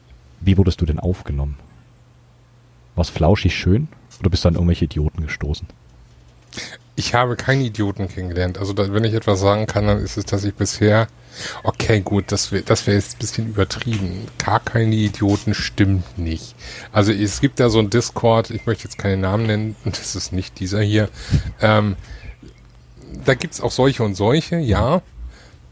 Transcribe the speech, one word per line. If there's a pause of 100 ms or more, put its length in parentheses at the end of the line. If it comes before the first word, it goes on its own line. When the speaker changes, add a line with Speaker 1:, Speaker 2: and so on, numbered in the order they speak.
(400)
Speaker 1:
wie
wurdest
du
denn
aufgenommen? (1400)
War's
flauschig
schön (320)
oder
bist
du
an
irgendwelche
Idioten
gestoßen? (1300)
Speaker 2:
Ich
habe
keine
Idioten
kennengelernt.
Also
da,
wenn
ich
etwas
sagen
kann,
dann
ist
es,
dass
ich
bisher, (540)
okay,
gut,
das
wär,
das
wär
jetzt
ein
bisschen
übertrieben. (120)
Gar
keine
Idioten
stimmt
nicht. (380)
Also
es
gibt
da
so
einen
Discord,
ich
möchte
jetzt
keine
Namen
nennen,
und
das
ist
nicht
dieser
hier. (520)
Ähm, (1300)
da
gibt's
auch
solche
und
solche,
ja. (720)